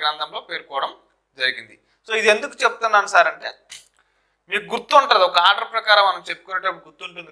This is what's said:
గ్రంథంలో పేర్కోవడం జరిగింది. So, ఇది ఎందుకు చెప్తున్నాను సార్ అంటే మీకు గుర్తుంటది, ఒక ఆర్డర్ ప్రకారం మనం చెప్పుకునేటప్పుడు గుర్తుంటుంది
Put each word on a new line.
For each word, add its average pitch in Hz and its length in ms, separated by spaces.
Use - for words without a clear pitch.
గ్రంథంలో 151 380
పేర్కోవడం 143 420
జరిగింది. 123 340
So, 226 60
ఇది 214 140
ఎందుకు 277 200
చెప్తున్నాను 214 520
సార్ 170 160
అంటే - 180
మీకు 202 240
గుర్తుంటది, 233 540
ఒక 185 180
ఆర్డర్ 202 260
ప్రకారం 208 360
మనం 175 220
చెప్పుకునేటప్పుడు 180 580
గుర్తుంటుంది 170 440